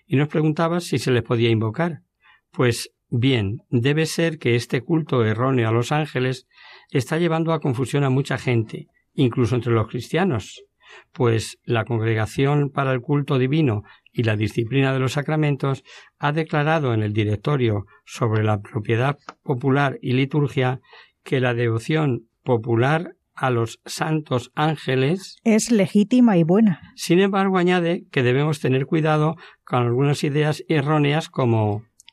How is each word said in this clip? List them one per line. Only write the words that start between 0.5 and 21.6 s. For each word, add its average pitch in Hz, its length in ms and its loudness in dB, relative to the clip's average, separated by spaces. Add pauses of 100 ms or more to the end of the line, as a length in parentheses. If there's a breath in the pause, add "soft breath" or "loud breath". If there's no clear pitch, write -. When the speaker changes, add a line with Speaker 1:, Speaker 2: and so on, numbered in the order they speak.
Speaker 1:
si 160 180 -4
se 127 140 -2
les 117 120 2
podía 117 260 2
invocar. 113 540 -2 (460 soft breath)
Pues - 420 0 (180)
bien, 120 480 0 (120)
debe 143 380 0
ser 165 320 -2
que 120 160 0
este 120 260 -4
culto 151 420 0
erróneo 117 460 0
a - 20 0
los 117 200 0
ángeles 139 560 -4 (420 loud breath)
está 156 300 -2
llevando 165 340 0
a 160 60 -2
confusión 135 440 -2
a 139 60 2
mucha 131 300 0
gente, 117 480 -2 (260)
incluso 127 400 2
entre 120 200 0
los 110 140 0
cristianos, 156 760 -4 (480 loud breath)
pues 113 540 -2
la 113 200 -2
Congregación 120 840 0
para 135 220 -2
el 123 80 -2
Culto 143 360 -2
Divino 131 460 0 (280 soft breath)
y 123 120 -2
la 110 140 2
Disciplina 120 540 0
de 135 60 -2
los 131 140 0
Sacramentos 147 720 -2 (340 loud breath)
ha 147 140 -2
declarado 151 640 0
en 107 80 0
el 107 100 -2
directorio 107 720 0 (200 soft breath)
sobre 110 380 -2
la 107 180 0
propiedad 117 580 -4 (240)
popular 139 580 0
y 107 120 -2
liturgia 131 680 0 (440 soft breath)
que 135 180 -2
la 123 120 0
devoción 120 760 -2 (160)